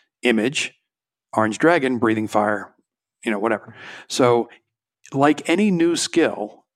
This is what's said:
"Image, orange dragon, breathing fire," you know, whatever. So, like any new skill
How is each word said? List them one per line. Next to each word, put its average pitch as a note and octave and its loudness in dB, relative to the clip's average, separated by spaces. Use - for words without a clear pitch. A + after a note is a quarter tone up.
"Image, A#2 0
orange A2 -2
dragon, C#3 2
breathing A2 0
fire," G#2 -2
you A#2 -2
know, G#2 -2
whatever. A2 -4
So, A#2+ 2
like C#3+ 0
any G3 2
new E3+ 2
skill A2+ -2